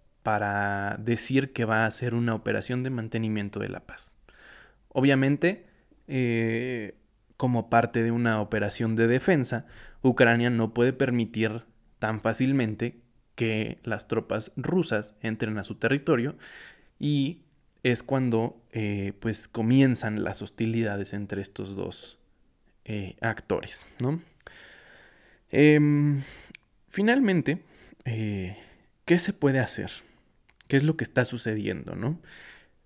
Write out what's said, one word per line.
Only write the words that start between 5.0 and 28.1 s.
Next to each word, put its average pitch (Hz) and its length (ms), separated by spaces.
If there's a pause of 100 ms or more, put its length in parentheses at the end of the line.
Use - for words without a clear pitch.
eh, 117 880 (400)
como 123 320
parte 117 340
de 117 80
una 117 300
operación 110 560
de 113 100
defensa, 123 580 (360)
Ucrania 120 480
no 113 240
puede 120 180
permitir 120 720 (360)
tan 110 200
fácilmente 117 800 (360)
que 110 480
las 107 240
tropas 110 480
rusas 123 640
entren 110 360
a 98 60
su 101 120
territorio 135 640 (640)
y 147 420 (400)
es 123 220
cuando, 120 580 (100)
eh, 104 480
pues, - 280
comienzan 117 760
las 95 200
hostilidades 113 720
entre 98 280
estos 98 340
dos, - 440 (640)
eh, 101 360
actores, - 640 (120)
¿no? 143 220 (1300)
Em, 147 720 (640)
finalmente, 202 760 (420)
eh, 104 520 (480)